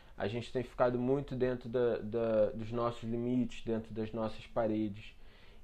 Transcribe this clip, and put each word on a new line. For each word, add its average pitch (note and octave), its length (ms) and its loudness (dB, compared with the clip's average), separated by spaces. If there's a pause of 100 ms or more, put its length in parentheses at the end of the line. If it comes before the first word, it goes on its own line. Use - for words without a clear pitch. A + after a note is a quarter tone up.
(180)
a F#2+ 100 -2
gente A2+ 240 -4
tem B2+ 120 0
ficado B2 360 2
muito C3+ 360 0
dentro B2+ 340 0
da, A#2+ 280 4
da, A2 520 4
dos A2 220 -6
nossos A#2 320 0
limites, A#2+ 600 0
dentro A2+ 300 -2
das A2 180 -4
nossas A2 360 -4
paredes. G#2+ 680 0 (480)